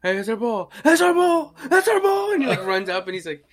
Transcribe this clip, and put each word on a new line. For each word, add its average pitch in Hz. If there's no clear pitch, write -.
Hey, 185
it's 202
our 226
ball! 208
It's 330
our 349
ball! 339
It's 370
our 415
ball! 392
And 320
he, 269
like, 185
runs 190
up 185
and 185
he's, 175
like, 147